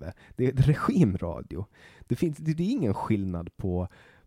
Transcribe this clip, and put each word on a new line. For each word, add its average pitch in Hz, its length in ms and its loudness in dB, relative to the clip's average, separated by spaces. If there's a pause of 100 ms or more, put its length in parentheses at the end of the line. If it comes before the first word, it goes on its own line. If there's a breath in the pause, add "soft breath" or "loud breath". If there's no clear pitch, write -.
V. 85 120 -10 (240 loud breath)
Det 127 100 2
är 131 60 2
regimradio. 107 1120 2 (340 loud breath)
Det - 160 -4
finns, 156 220 0
det, 156 160 -2
det 165 80 -2
är 202 100 0
ingen 151 220 0
skillnad 92 640 -2
på, 90 320 -2 (380 loud breath)